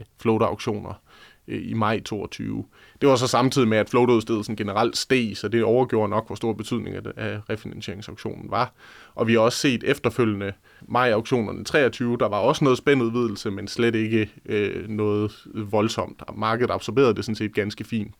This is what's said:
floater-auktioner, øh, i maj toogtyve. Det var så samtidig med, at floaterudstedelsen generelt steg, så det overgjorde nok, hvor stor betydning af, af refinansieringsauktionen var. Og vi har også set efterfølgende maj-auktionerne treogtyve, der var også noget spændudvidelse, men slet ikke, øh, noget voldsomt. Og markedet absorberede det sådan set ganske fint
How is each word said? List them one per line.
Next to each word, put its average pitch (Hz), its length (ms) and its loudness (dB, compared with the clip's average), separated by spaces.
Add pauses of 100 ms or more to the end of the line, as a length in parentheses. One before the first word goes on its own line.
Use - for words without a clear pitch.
(180)
floater-auktioner, 107 800 -2 (480)
øh, 92 220 -8
i 110 40 -4
maj 110 260 0
toogtyve. 107 640 -8 (360)
Det 143 80 6
var 135 80 8
så 120 100 2
samtidig 127 420 4
med, 110 100 4
at 104 100 2
floaterudstedelsen 113 680 2
generelt 107 400 -2
steg, 117 400 0
så - 120 -4
det 113 160 2
overgjorde 113 460 2
nok, 107 160 -2
hvor 95 100 -10
stor 113 160 -2
betydning 104 440 -6
af, 98 60 -10 (140)
af 107 220 -6 (120)
refinansieringsauktionen - 1000 -10
var. 117 220 -2 (420)
Og 117 120 0
vi 113 60 4
har 113 80 6
også 117 180 2
set 131 260 0
efterfølgende 107 680 0 (360)
maj-auktionerne 113 760 0
treogtyve, 120 520 0
der 117 120 2
var 101 100 -2
også 120 260 2
noget 127 140 4
spændudvidelse, 117 720 0
men 98 180 -8
slet 117 260 2
ikke, 110 360 0 (160)
øh, 98 420 -2
noget 104 440 0 (220)
voldsomt. 107 720 -2
Og - 120 -12
markedet 110 320 0
absorberede 110 440 2
det 107 100 -4
sådan 110 120 -4
set 104 180 -4
ganske 107 300 -4
fint 107 360 -6